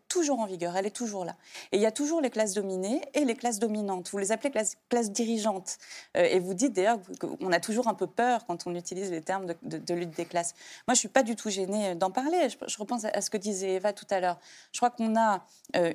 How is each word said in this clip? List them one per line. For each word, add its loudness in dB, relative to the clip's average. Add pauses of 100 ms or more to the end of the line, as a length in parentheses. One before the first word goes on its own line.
toujours 2
en 0
vigueur, -4
elle 0
est -2
toujours -6
là. -8 (380)
Et 2
il 4
y 6
a 2
toujours 0
les 2
classes 0
dominées -2 (140)
et 4
les 2
classes -2
dominantes. -2
Vous -4
les 0
appelez 0
classes, -2 (120)
classes 2
dirigeantes. -2 (380)
Euh, 6
et 4
vous 0
dites 0
d'ailleurs 4 (220)
qu'on -2
a 4
toujours 0
un 2
peu -2
peur 0
quand -6
on -4
utilise -6
les -4
termes -4
de, -6
de, -8
de -4
lutte -4
des -4
classes. -2 (320)
Moi, 4
je 4
suis -4
pas 8
du 0
tout -4
gênée 0
d'en 2
parler. 2
Je, -6 (120)
je -6
repense -4
à, -4
à -2
ce -4
que -2
disait -2 (180)
Eva 2
tout -16
à 2
l'heure. 0 (340)
Je -8
crois 4
qu'on 0
a, 4 (320)
euh, 4